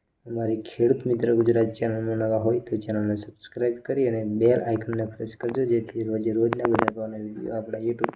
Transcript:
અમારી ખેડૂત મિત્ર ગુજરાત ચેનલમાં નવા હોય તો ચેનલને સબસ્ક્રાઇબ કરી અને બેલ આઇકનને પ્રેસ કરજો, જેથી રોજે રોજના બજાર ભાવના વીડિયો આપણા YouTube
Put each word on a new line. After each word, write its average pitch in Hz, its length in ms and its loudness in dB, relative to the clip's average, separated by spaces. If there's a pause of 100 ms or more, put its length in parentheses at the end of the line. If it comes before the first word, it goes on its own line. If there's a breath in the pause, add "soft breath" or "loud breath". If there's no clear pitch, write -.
(260)
અમારી 113 360 -2
ખેડૂત - 440 2
મિત્ર 117 280 2
ગુજરાત 113 320 4
ચેનલમાં 113 500 -2
નવા 110 200 0
હોય 117 240 2
તો - 160 -4
ચેનલને 107 400 0
સબસ્ક્રાઇબ 120 600 -4
કરી 135 300 0
અને 113 160 -2
બેલ 113 380 4
આઇકનને 113 440 -2
પ્રેસ 110 300 -10
કરજો, 127 280 -2
જેથી 117 380 0
રોજે 110 300 -2
રોજના 117 320 2
બજાર 110 300 2
ભાવના 110 220 -8
વીડિયો 107 380 -8
આપણા 110 240 -6
YouTube 117 380 -2